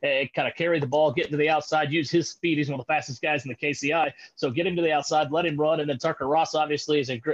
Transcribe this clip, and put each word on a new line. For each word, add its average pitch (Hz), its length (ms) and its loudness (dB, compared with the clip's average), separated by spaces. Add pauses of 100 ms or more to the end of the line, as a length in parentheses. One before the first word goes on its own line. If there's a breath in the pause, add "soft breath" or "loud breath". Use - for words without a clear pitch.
and 139 320 0
kinda 131 200 -2
carry 170 260 0
the 139 80 0
ball, 151 240 4
get 160 180 -2
to 147 80 -2
the 147 120 4
outside, 151 420 0
use 156 180 0
his 165 200 2
speed. 165 280 -2
He's 147 120 0
one 139 100 -6
of 123 60 -12
the - 60 -4
fastest 139 300 -2
guys 151 240 -2
in 139 40 -8
the 120 60 -8
K 147 180 -4
C 143 200 -2
I. 156 200 0 (220 loud breath)
So 147 140 -2
get 143 160 -2
him 180 100 -2
to 170 60 0
the 165 100 2
outside, 151 400 2
let 170 140 0
him 151 120 -2
run. 156 220 2
And 147 100 -2
then 131 100 -4
Tucker 160 280 -2
Ross 156 280 2
obviously 151 440 0
is 127 100 -2
a 127 80 -4
gr-, 135 160 -2